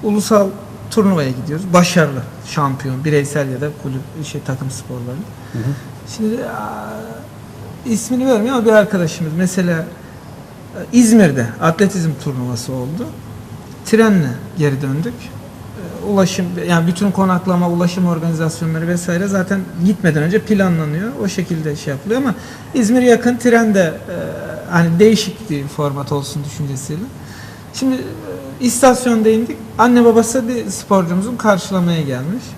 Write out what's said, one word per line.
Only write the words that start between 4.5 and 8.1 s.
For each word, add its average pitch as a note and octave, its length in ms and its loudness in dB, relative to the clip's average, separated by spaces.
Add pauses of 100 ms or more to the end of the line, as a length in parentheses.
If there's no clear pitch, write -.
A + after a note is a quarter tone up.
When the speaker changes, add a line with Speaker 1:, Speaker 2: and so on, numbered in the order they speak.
Speaker 1:
sporları. B2 460 -10 (360)
Speaker 2:
Hı B2 40 -6
hı. A#2+ 140 -4 (460)
Speaker 1:
Şimdi, A3 260 -2
a, G#3+ 420 -8 (1000)
ismini B3 420 0